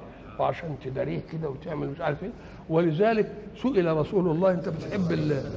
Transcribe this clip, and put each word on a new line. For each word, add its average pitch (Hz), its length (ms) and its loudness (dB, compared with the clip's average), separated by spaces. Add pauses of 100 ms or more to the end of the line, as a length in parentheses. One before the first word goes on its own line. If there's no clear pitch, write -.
(400)
وعشان 143 360 -2 (100)
تداريه 139 360 -2 (100)
كده 160 180 -4
وتعمل 143 400 -6
مش 143 120 -8
عارف 151 220 -2
إيه. 208 60 -6 (400)
ولذلك 175 640 4 (320)
سئل 175 340 4
رسول 180 300 2
الله: 175 240 4
"أنت 175 180 0
بتحب 175 420 -2
ال-، 151 320 2 (140)